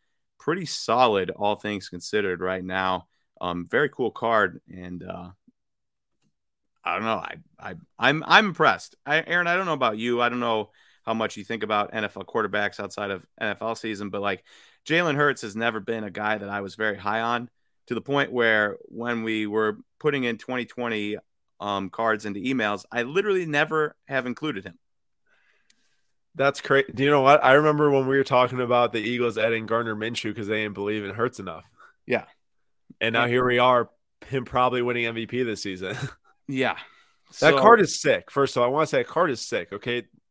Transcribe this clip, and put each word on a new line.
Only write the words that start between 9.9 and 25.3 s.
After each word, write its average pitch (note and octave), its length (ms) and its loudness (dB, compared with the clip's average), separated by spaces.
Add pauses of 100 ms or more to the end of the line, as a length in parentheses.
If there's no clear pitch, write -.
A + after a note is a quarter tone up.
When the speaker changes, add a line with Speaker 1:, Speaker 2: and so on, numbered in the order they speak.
Speaker 1:
you. A#2+ 220 0
I A#2+ 80 2
don't B2 120 -2
know A2+ 300 -2 (340)
how A2+ 100 -2
much A2 220 -2
you G#2 80 -12
think A2+ 180 -6
about G#2 320 0
N G#2+ 100 -2
F G2+ 120 -8
L G2 80 -12
quarterbacks G#2 540 -2
outside G2+ 320 -8
of F#2 160 -8 (140)
N A2 80 -4
F G2+ 140 -6
L A2+ 120 -4
season, G#2+ 360 -8
but, G2+ 100 -6
like, G2 240 -4 (420)
Jalen D#3+ 300 0
Hurts C#3+ 260 0
has G#2 140 -10
never A2+ 240 -2
been A2 240 -4
a G2+ 60 -10
guy G#2 280 -2
that G2+ 100 -10
I G2+ 120 -4
was G2 160 -10
very G#2+ 200 -2
high G#2 260 -2
on, A#2+ 280 -4 (360)
to - 80 -6
the A2 60 -4
point C#3 320 -2
where A2 440 2 (100)
when A#2 360 -6
we A2 240 -2
were G#2+ 320 0 (200)
putting C#3+ 260 -2
in A#2 140 -2
twenty B2+ 260 -6
twenty, A2 520 -6 (420)
um, G2 300 -4
cards A2 380 0
into G2+ 140 -8
emails, G#2+ 520 0
I A#2+ 100 0
literally F#3 440 0
never D#3 500 0 (100)
have C3 200 -4
included B2 380 -6
him. F2+ 140 -16 (1600)